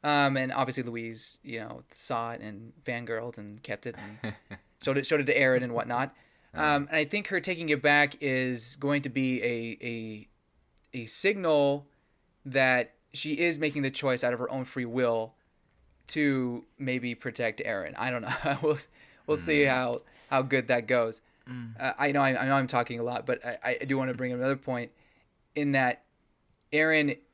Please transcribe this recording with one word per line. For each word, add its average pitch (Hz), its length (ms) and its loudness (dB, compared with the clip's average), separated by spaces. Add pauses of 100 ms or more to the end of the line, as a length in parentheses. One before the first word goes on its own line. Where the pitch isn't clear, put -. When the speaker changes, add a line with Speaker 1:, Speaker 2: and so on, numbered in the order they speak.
Speaker 1:
Um, 143 320 4
and 131 160 -2
obviously 127 300 -2
Louise, 117 600 -8
you 113 160 -8
know, 117 320 -12
saw 117 400 -4
it 117 80 -10
and 107 320 -12 (120)
fangirled 117 540 -6
and 104 240 -14
kept - 240 -8
it 117 80 -8 (280)
and 107 120 -6 (240)
Speaker 2:
<laughs> - 240 -20
Speaker 1:
showed 135 160 2
it, 139 80 -2
showed 151 140 4
it 135 60 0
to 131 120 4
Eren 127 240 6
and 123 120 -4
whatnot. 120 380 -2 (440)
Speaker 2:
Uh. 151 40 -4
Speaker 1:
Um, 147 280 2
and 156 80 -2
I 151 80 4
think 196 240 -4
her 190 120 0
taking 170 280 -4
it 147 120 2
back 147 400 4
is 127 560 0
going 143 260 0
to 139 60 -6
be 127 340 0
a, 117 380 -2
a, 113 480 -8 (760)
a 113 40 -10
signal 151 800 2 (580)
that 131 500 2 (200)
she 151 240 -4
is 165 220 0
making 147 220 0
the 135 100 0
choice 127 320 0
out 123 80 2
of 120 80 -4
her 123 100 -4
own 131 140 -4
free 127 220 -6
will 117 480 0 (720)
to 131 560 0 (140)
maybe 127 360 -2
protect 117 500 -4
Eren. 98 320 -4
I 127 140 -2
don't 120 120 -4
know. 139 360 -2
<laughs> - 40 -6
We'll, 151 160 2 (480)
we'll 151 100 2
see 151 260 2
Speaker 2:
Mm. 139 60 6
Speaker 1:
how, 127 320 0 (300)
how 135 120 4
good 127 260 2
that 123 200 2
goes. 117 340 2 (260)
Speaker 2:
Mm. 120 320 -12
Speaker 1:
Uh, 131 180 0
I 143 140 2
know 139 100 4
I, 131 200 4
I 131 40 0
know 135 80 4
I'm 135 120 4
talking 120 340 0
a - 20 -2
lot, 117 240 -4
but 123 180 -2
I, 123 360 -2
I - 40 -4
do 135 120 0
wanna 131 180 0
bring 123 180 -4
up 123 60 -4
another 135 180 0
point 123 340 -6 (640)
in 147 180 0
that 131 300 2 (680)
Eren 151 460 4 (160)